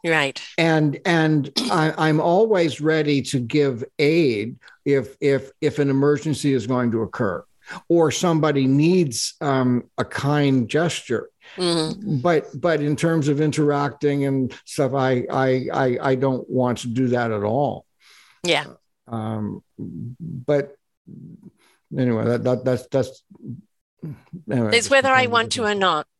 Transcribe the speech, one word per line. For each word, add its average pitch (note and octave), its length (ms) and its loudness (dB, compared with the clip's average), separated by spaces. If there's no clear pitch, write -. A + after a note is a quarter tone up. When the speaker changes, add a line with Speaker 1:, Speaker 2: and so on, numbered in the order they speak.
Speaker 1:
Right. D3+ 340 0
Speaker 2:
And, D#3 480 2
and D#3 460 2
I, D#3 280 2
I'm D#3 220 2
always F3 600 2
ready D3+ 420 2
to C3 180 -4
give B2+ 440 0
aid C#3 580 2
if, C#3 360 0
if, C#3 300 0
if D3+ 200 -2
an C#3 100 2
emergency C#3+ 640 2
is A2+ 120 -2
going B2 260 0
to A2+ 100 0
occur F#2+ 420 -4
or E3 220 4
somebody D3+ 560 2
needs, D3 760 2
um, C3 440 0
a A#2+ 60 -2
kind C#3 640 0
gesture. D3 600 -2
Speaker 1:
Mm-hmm. E3+ 640 -2
Speaker 2:
But, D#3+ 280 0
but D#3+ 200 0
in D3 160 0
terms D#3+ 320 0
of C#3+ 120 0
interacting C#3+ 840 0
and C3+ 280 0
stuff, C3+ 300 -2
I, C3 360 0
I, C3 420 0
I, C3 260 0
I C3 40 4
don't C3 340 -2
want B2 300 0
to B2+ 100 -8
do B2 200 0
that A#2+ 240 0
at G#2 100 -2
all. A2+ 420 -2
Speaker 1:
Yeah. D3+ 220 0
Speaker 2:
Um, A2 540 -6
but C#3+ 960 -6
anyway, A#2 280 0
that, A#2 200 0
that, B2 200 0
that's, B2+ 220 -2
that's, - 360 -4
anyway, A#2+ 180 0
Speaker 1:
It's A3 80 2
Speaker 2:
just A#3 140 0
Speaker 1:
whether C4+ 180 4
I C4 180 4
Speaker 2:
continue A#3 60 -2
Speaker 1:
want A3+ 200 0
to B3 100 -4
Speaker 2:
with G#3 100 0
Speaker 1:
or - 20 0
not. F3+ 320 0